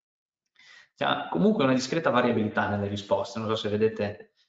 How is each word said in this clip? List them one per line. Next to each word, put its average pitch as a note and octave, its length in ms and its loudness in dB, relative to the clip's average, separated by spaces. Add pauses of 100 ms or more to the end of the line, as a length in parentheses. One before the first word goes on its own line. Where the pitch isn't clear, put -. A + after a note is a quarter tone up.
(960)
C'è C#3 320 -2
comunque F3+ 360 2
una C3 100 4
discreta D#3 340 0
variabilità A2 640 2
nelle G2+ 180 -2
risposte. G2+ 500 -2
Non A2 100 -4
so A2 60 0
se G#2+ 140 -2
vedete, G#2+ 640 -2 (160)